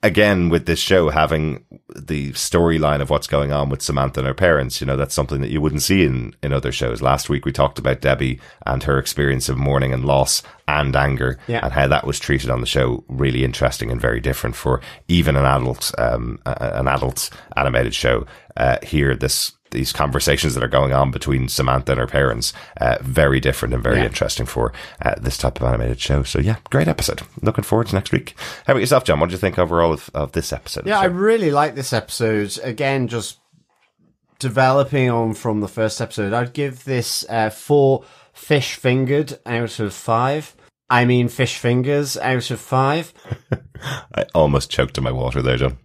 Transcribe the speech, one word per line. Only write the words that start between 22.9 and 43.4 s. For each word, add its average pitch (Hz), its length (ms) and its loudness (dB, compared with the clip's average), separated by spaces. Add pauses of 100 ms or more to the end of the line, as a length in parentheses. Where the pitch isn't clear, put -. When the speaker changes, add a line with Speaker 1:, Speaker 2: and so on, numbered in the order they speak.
Speaker 1:
very 67 380 4
different 62 340 -2
and 62 80 -2
very 60 180 2
Speaker 2:
Yeah. 62 60 2
Speaker 1:
interesting - 400 -2
for, 60 280 -4 (280)
uh, - 180 0
this 62 180 -4
type - 220 -2
of 62 80 -2
animated 58 320 0
show. 69 240 0
So - 160 -2
yeah, 104 180 0 (120)
great 151 180 2
episode. - 340 -2 (200)
Looking 107 220 0
forward 113 240 0
to 98 80 -2
next - 160 -2
week. - 240 -2 (320)
How 135 60 6
about 123 80 4
yourself, - 240 4
John? 76 140 2
What 85 100 2
do 87 40 -4
you 92 60 -6
think 92 180 0
overall 85 360 4
of, - 200 -8
of 73 200 -4
this - 200 -2
episode - 280 -10
of - 60 -6
Speaker 2:
Yeah, 208 120 0
Speaker 1:
the 196 60 2
Speaker 2:
I - 20 4
Speaker 1:
show? 175 60 0
Speaker 2:
really 202 380 2
like 143 240 2
this 131 180 -6
episode. 110 720 -2
Again, 135 440 -2
just 113 320 -6 (1000)
developing 131 680 2
on 117 240 0
from 107 280 -2
the 101 60 -2
first 110 340 -2
episode, 107 320 -4
I'd 120 200 -2
give 139 300 -6
this, 127 460 -4
uh, 110 200 0
four 135 540 2 (300)
fish - 420 -2
fingered 131 720 0
out 117 340 -4
of 104 140 -2
five. 131 600 -2 (340)
I 123 160 6
mean, 123 240 4
fish - 300 -4
fingers 135 580 0
out 127 340 -2
of 113 80 -6
five. 139 540 -2 (580)